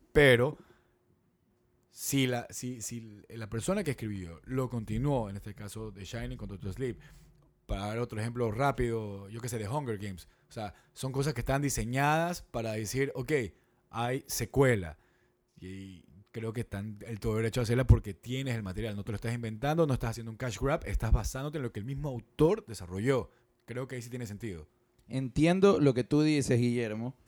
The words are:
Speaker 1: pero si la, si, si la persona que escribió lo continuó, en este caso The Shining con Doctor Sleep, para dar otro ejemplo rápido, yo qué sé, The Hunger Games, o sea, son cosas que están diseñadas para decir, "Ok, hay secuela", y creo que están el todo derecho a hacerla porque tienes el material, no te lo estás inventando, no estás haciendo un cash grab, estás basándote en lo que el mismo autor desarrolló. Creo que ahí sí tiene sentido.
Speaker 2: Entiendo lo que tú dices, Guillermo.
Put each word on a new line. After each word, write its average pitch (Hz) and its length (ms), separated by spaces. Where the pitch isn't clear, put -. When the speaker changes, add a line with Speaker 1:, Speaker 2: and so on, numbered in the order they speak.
Speaker 1:
pero 135 460
si - 360
la, 123 240
si, 123 320
si 113 460
la 110 200
persona 185 340
que 147 100
escribió 95 520
lo 131 260
continuó, 117 580
en 98 80
este 101 180
caso 107 380
The 95 120
Shining 120 340
con 101 100
Doctor 98 240
Sleep, 123 260
para 98 200
dar 110 120
otro 113 220
ejemplo 120 300
rápido, 113 800
yo 110 120
qué 123 80
sé, 117 100
The 104 100
Hunger 123 300
Games, 98 300
o - 40
sea, 107 220
son 135 200
cosas 139 220
que 123 60
están 135 220
diseñadas 143 880
para 113 220
decir, 123 420
"Ok, 127 180
hay 120 360
secuela", 113 680
y 95 420
creo 113 200
que 117 80
están 104 460
el 113 120
todo 110 180
derecho 113 240
a 120 40
hacerla 123 220
porque 101 280
tienes 127 400
el 113 80
material, 101 340
no 101 80
te - 80
lo 101 40
estás 117 180
inventando, 120 520
no 135 80
estás 117 160
haciendo 113 200
un 110 80
cash 123 220
grab, 139 260
estás 113 260
basándote 135 460
en 139 60
lo 117 80
que 107 80
el 101 60
mismo 139 220
autor 151 580
desarrolló. 104 640
Creo 123 240
que 131 80
ahí 120 60
sí 120 80
tiene 123 160
sentido. 95 420
Speaker 2:
Entiendo 156 720
lo 139 120
que 120 120
tú 147 180
dices, 147 360
Guillermo. 120 580